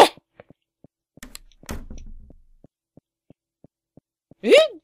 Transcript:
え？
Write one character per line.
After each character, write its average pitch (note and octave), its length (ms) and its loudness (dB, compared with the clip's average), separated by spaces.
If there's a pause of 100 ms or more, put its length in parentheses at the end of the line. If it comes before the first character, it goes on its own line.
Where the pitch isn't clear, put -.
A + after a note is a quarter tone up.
(4000)
え？ G#3 80 -2 (340)